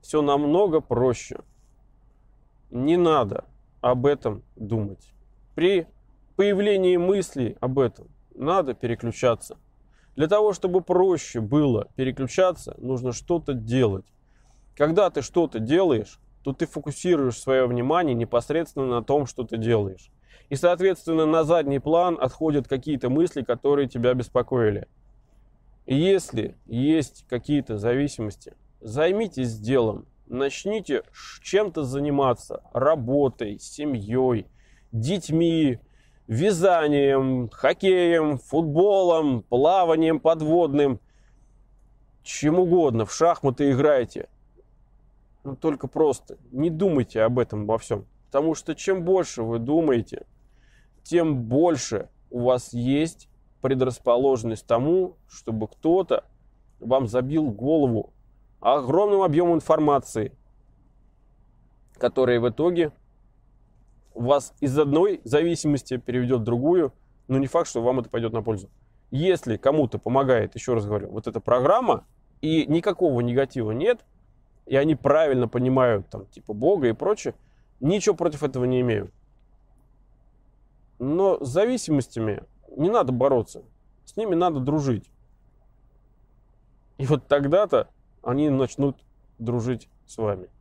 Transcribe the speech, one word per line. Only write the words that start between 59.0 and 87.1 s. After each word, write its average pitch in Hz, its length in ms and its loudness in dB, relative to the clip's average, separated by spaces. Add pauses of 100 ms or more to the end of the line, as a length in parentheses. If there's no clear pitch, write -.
объёмом 170 340 2
информации, 147 800 0 (1600)
которая 123 440 0
в 120 80 0
итоге 160 420 0 (1200)
вас 131 460 0
из 139 180 -2
одной 156 460 2
зависимости 147 720 -2
переведёт 123 460 -2
в - 20 -6
другую, 135 480 0 (380)
но 131 80 0
не 135 100 0
факт, 170 220 -2
что 120 120 -4
вам 127 200 0
это 113 80 -12
пойдёт 117 240 -4
на 113 80 -4
пользу. 107 280 -6 (420)
Если 151 440 0
кому-то 135 440 0
помогает, 123 560 0
ещё 123 180 -4
раз 107 120 0
говорю, 101 240 -6
вот 107 180 -10
эта 110 120 -6
программа, 139 640 2 (360)
и 156 240 0
никакого 165 560 0
негатива 120 500 -2
нет, 160 320 -2 (600)
и 131 100 -4
они 147 200 2
правильно 139 520 2
понимают, 123 600 0
там, 101 160 -14
типа, - 280 -16
Бога 131 360 0
и 110 40 0
прочее, 151 400 -4 (460)
ничего 190 360 0
против 151 280 -4
этого 131 220 -2
не 127 160 0
имею. 110 300 -2 (1900)
Но 165 460 0
с 127 40 -8
зависимостями 147 920 -2 (320)
не 151 140 0
надо 214 220 2
бороться, 127 520 0 (400)
с - 140 -14
ними 208 160 -2
надо 165 260 0
дружить. 135 520 -2 (1900)
И 135 80 -6
вот 135 220 0